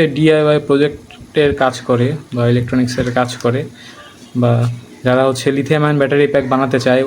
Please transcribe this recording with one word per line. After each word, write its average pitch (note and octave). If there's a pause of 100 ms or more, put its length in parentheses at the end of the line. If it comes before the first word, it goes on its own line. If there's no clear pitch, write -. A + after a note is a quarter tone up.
ডিআইওয়াই D3+
প্রজেক্টের C#3+
কাজ C3
করে A#2+ (260)
বা B2
ইলেকট্রনিক্সের B2
কাজ B2
করে A#2+ (760)
বা A#2+ (520)
যারা B2+
হচ্ছে B2+
লিথিয়াম D3
আয়ন D3
ব্যাটারি C#3+
প্যাক C#3+
বানাতে C3
চায় B2+